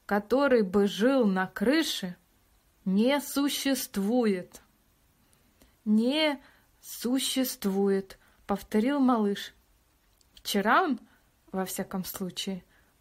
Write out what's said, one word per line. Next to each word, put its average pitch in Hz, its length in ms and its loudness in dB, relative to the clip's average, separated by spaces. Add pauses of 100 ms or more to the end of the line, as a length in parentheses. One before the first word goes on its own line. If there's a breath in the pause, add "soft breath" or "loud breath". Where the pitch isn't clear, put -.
который 247 560 2
бы 202 240 2
жил 226 400 2
на 185 220 0
крыше, 220 640 -2 (720)
не 226 360 2
существует». 247 1400 -2 (1200 soft breath)
«Не 262 540 2 (440 soft breath)
существует», 196 1400 -2 (280 soft breath)
повторил 214 540 0
малыш. 220 540 0 (800)
«Вчера 220 480 2
он, 294 180 -2 (500 soft breath)
во 190 140 -4
всяком 185 400 -6
случае, 185 580 -8 (380 soft breath)